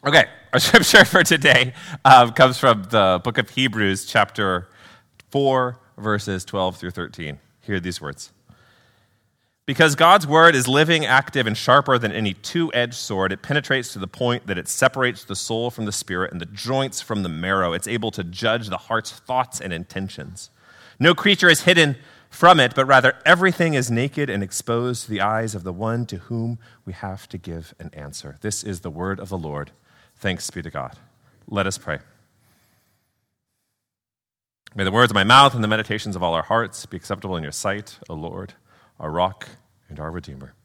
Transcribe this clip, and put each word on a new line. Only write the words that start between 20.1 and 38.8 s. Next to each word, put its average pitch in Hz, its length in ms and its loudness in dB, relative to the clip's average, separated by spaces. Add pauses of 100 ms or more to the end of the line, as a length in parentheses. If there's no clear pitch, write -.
No - 160 4
creature 185 360 2
is 160 140 2
hidden 165 340 4 (320)
from 170 320 6
it, 120 120 2
but 131 120 0
rather 131 400 4
everything 175 480 2
is 123 180 -2
naked 135 380 -2
and 101 140 -4
exposed 120 600 -6
to - 80 -18
the 101 80 -6
eyes 110 360 -2
of 90 100 -12
the 92 80 -8
one 113 320 -6
to 92 140 -12
whom 117 380 -8 (280)
we 95 80 -14
have 95 340 -14
to - 100 -16
give 82 420 -14
an 80 120 -16
answer." 71 480 -18
This 104 240 -8
is 95 160 -10
the 90 100 -12
word 92 300 -8
of 98 80 -16
the 92 100 -10
Lord. 73 340 -10 (480)
Thanks 95 300 -6
be 87 120 -12
to 80 80 -14
God. 65 280 -12 (500)
Let 98 180 -2
us 95 120 -6
pray. 73 220 -10 (2750)
"May 98 80 -6
the 95 80 -2
words 117 200 4
of 104 40 -4
my 98 80 4
mouth 131 320 8
and 113 80 -2
the 107 40 -2
meditations 107 500 -4
of 87 40 -6
all 85 120 -2
our 82 100 -2
hearts - 420 -4
be 92 120 -16
acceptable 95 400 -10
in 80 60 -8
your 73 100 -12
sight, 104 440 -8 (120)
O 85 60 -12
Lord, 80 380 -14 (460)